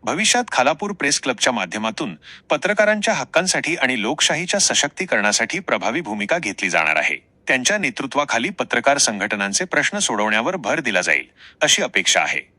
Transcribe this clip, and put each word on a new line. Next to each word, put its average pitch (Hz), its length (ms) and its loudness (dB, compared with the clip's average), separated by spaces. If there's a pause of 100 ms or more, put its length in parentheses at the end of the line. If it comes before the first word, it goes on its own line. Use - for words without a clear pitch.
भविष्यात 214 500 2
खालापूर 156 400 2
प्रेस 143 280 0
क्लबच्या 127 320 0
माध्यमातून 107 640 -4 (340)
पत्रकारांच्या 208 640 2
हक्कांसाठी 160 640 0
आणि 127 260 0
लोकशाहीच्या 160 580 0
सशक्तीकरणासाठी 117 1000 0
प्रभावी 117 420 -2
भूमिका 107 380 -2
घेतली 98 320 -4
जाणार 80 260 2
आहे. 73 200 -2 (320)
त्यांच्या 131 300 0
नेतृत्वाखाली 139 720 -2
पत्रकार 131 480 0
संघटनांचे 101 680 0
प्रश्न 147 340 0
सोडवण्यावर 113 580 0
भर 143 240 -2
दिला 107 200 0
जाईल, 76 240 2 (360)
अशी 151 220 4
अपेक्षा - 380 2
आहे. 76 380 -2